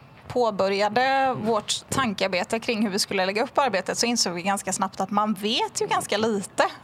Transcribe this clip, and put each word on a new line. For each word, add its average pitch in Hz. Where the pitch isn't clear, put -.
påbörjade 226
vårt 214
tankearbete 196
kring 226
hur 220
vi 185
skulle 190
lägga 208
upp -
arbetet 196
så -
insåg 233
vi 175
ganska 196
snabbt 190
att 190
man 214
vet 254
ju 440
ganska 381
lite 220